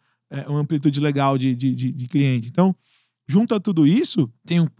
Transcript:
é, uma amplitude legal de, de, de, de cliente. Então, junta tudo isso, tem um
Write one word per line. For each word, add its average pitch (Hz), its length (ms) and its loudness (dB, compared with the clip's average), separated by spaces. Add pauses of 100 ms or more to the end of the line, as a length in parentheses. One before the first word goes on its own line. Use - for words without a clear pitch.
(300)
é, 139 180 -10
uma 147 120 -2
amplitude 143 380 0
legal 139 380 0
de, 131 180 0
de, 127 200 -2
de, 127 180 -4
de 123 160 -10
cliente. 131 400 0
Então, 180 260 2 (540)
junta 208 300 2
tudo 170 260 2
isso, 165 460 2 (160)
tem 170 140 0
um 160 80 2 (120)